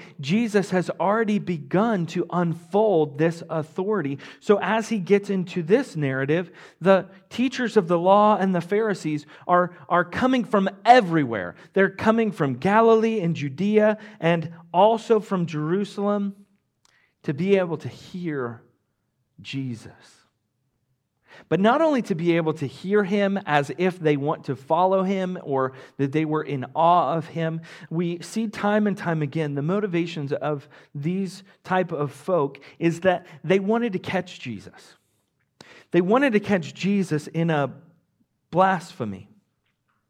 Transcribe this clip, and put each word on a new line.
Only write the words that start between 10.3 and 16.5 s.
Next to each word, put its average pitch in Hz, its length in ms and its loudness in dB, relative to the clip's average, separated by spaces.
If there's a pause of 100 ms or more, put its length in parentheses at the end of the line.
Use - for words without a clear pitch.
from 196 260 2 (160)
everywhere. 156 680 4 (180)
They're 196 160 4
coming 220 420 0
from 139 240 -2
Galilee 220 680 2
and 170 140 0
Judea 208 640 0 (220)
and 170 320 0 (220)
also 220 460 4
from 185 280 -2
Jerusalem 202 880 -4 (880)